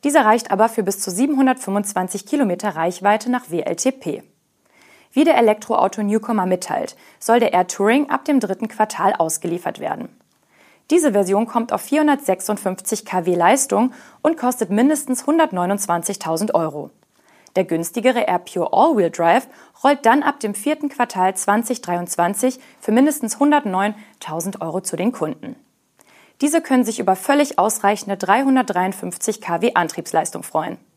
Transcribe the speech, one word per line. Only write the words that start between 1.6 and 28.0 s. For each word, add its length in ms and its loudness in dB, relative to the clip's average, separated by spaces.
Kilometer 500 -2
Reichweite 520 0
nach 220 -4
W 120 -4
L 120 -4
T 160 0
P. 320 -8
Wie 140 2
der 120 4
Elektroauto-Newcomer 1080 0
mitteilt, 480 -4
soll 220 4
der 140 0
Air 120 2
Touring 420 0
ab 160 -2
dem 140 2
dritten 300 -4
Quartal 500 0
ausgeliefert 600 -4
werden. 360 -8
Diese 180 4
Version 380 2
kommt 240 -2
auf 80 -2
vierhundertsechsundfünfzig 1200 -2
K 220 -4
W 80 2
Leistung 580 2
und 140 0
kostet 340 -2
mindestens 560 0
hundertneunundzwanzigtausend 1300 -2
Euro. 360 -2
Der 80 2
günstigere 640 0
Air 100 0
Pure 340 -4
All-Wheel 380 4
Drive 380 2
rollt 240 2
dann 160 6
ab 160 -2
dem 160 -6
vierten 340 -4
Quartal 460 0
zwanzig 460 -2
dreiundzwanzig 800 -2
für 120 -2
mindestens 480 2
hundertneuntausend 1200 -2
Euro 220 -4
zu 120 -8
den 160 -2
Kunden. 460 -8
Diese 200 2
können 220 2
sich 160 -4
über 160 2
völlig 420 0
ausreichende 580 0